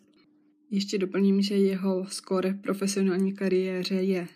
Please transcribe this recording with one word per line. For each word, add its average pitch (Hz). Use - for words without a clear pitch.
Ještě 202
doplním, 196
že 202
jeho 190
skóre 190
v 196
profesionální 196
kariéře 185
je 185